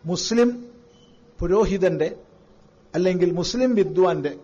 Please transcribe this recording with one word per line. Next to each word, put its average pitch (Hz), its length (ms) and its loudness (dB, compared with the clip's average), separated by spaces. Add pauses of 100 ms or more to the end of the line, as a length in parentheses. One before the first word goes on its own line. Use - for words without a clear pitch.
മുസ്ലിം 226 460 0 (880)
പുരോഹിതന്റെ 175 680 0 (840)
അല്ലെങ്കിൽ 180 380 2
മുസ്ലിം 240 420 0
വിദ്വാന്റെ 165 580 2 (120)